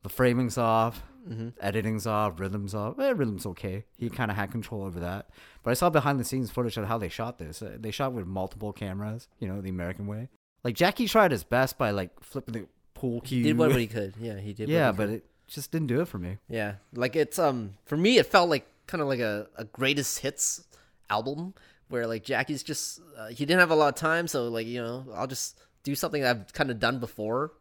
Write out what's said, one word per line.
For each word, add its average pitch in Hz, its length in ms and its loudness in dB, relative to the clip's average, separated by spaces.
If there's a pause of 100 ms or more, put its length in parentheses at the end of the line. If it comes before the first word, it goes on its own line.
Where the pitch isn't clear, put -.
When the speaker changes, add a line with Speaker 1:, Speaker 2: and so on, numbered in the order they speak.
Speaker 1:
The 104 80 -10
framing's 123 480 2
off, 113 440 4 (260)
Speaker 2:
Mm-hmm. 113 200 -8 (100)
Speaker 1:
editing's 107 480 0
off, 104 320 2
rhythm's 98 360 -4
off. 110 240 -4
Eh, 269 180 2
rhythm's 107 300 0
okay. 95 400 -6 (100)
He 117 140 -4
kinda 110 240 -2
had 101 180 -2
control 110 300 -6
over 87 180 -8
that. 90 300 -6 (320)
But 117 80 0
I 123 40 4
saw 175 140 4
behind 143 320 4
the 117 40 0
scenes 123 260 -2
footage 120 260 -2
of 107 100 -2
how 117 120 0
they 95 100 -2
shot 113 300 -6
this. 78 240 -12
Uh, 104 180 -12
they 107 100 -6
shot 135 220 -4
with 104 140 -6
multiple 98 480 -6
cameras, 104 520 -8 (120)
you 101 100 -6
know, 98 140 -6
the 95 80 -6
American 92 360 -4
way. 107 220 -8 (340)
Like, 123 120 -2
Jackie 202 340 2
tried 202 240 6
his 101 100 0
best 131 360 0
by, 107 140 2
like, 95 300 -4
flipping - 300 -12
the 110 140 -8 (260)
pool 120 300 -4
cue. 127 160 -2
Speaker 2:
He 120 60 4
did 151 140 4
what 131 160 6
he 120 120 4
could. 104 340 -4
Yeah, 110 180 -6
he 101 140 -8
did 107 160 -4
Speaker 1:
Yeah, 151 200 4
Speaker 2:
what 107 40 4
he 92 60 0
Speaker 1:
but 107 80 2
Speaker 2:
could. 107 100 0
Speaker 1:
it 95 80 -10 (240)
just - 220 -10
didn't 160 180 0
do 127 140 4
it - 60 -2
for 107 100 -8
me. 90 180 -6 (120)
Speaker 2:
Yeah, 104 260 -4 (180)
like, 127 240 0
it's, 156 220 0
um, 123 340 2 (140)
for 147 100 -2
me, 208 220 6
it - 80 6
felt 175 240 6
like, 139 160 2 (200)
kinda 156 200 -2
like 131 140 0
a, 107 360 -2
a 113 80 -8
greatest 135 540 0
hits - 460 -4 (440)
album 143 460 -2 (340)
where, 120 180 -2
like, 113 160 -4
Jackie's 135 400 -2
just, - 380 -8 (160)
uh, 110 120 -14
he 120 180 -6
didn't 180 140 6
have 170 100 8
a 160 40 6
lot 151 140 8
of 135 60 2
time, 165 340 0
so, 120 200 0
like, 113 180 -2
you 120 160 -6
know, 127 320 -6
I'll 104 120 -2
just - 320 -8 (260)
do 139 100 -2
something 151 260 -2
that 123 160 2
I've 101 160 -12
kinda 135 220 0
done 117 260 0
before 117 600 -2